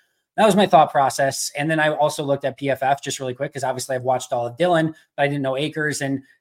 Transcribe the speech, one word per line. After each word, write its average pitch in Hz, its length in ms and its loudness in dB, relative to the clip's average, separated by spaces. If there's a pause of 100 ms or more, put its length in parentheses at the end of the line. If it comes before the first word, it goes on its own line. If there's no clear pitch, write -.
(380)
That - 80 4
was 196 100 4
my 202 100 4
thought 175 280 6
process. 135 640 0
And 147 120 -2
then 156 100 0
I 151 100 2
also 151 340 0
looked 139 220 -2
at 127 120 -4
P 139 120 -4
F 127 120 -2
F 139 220 0
just - 160 -8
really 131 160 -6
quick, 147 180 -8
'cause 127 120 -6
obviously 127 320 -4
I've 120 60 -8
watched 127 280 -2
all 120 160 -2
of 120 100 -12
Dillon, 160 380 2 (200)
but 143 80 0
I 143 40 2
didn't 143 140 -2
know 135 160 -2
Akers, 151 440 -4
and 135 220 -4 (180)